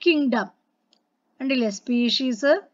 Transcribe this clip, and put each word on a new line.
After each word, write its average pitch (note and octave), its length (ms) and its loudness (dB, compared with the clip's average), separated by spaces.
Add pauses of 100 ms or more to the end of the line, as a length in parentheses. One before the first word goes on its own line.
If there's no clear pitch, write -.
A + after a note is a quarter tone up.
കിങ്ഡം. C#4 400 2 (920)
കണ്ടില്ലേ? C4 300 -2
സ്പീഷീസ് A#3+ 880 0 (140)